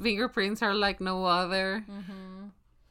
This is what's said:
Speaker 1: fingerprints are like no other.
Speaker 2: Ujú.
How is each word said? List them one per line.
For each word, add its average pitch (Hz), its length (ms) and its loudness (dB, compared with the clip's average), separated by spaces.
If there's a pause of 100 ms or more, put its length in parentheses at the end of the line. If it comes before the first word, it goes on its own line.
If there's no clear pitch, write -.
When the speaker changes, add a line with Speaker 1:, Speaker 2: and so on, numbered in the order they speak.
Speaker 1:
fingerprints 214 600 0
are 208 100 2
like 196 300 0
no 185 220 0
other. 190 640 2
Speaker 2:
Ujú. 190 640 -12 (400)